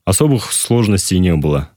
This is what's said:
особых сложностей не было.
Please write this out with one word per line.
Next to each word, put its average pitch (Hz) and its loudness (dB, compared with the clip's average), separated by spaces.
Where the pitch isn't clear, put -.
особых 131 0
сложностей 104 0
не 90 2
было. 73 -2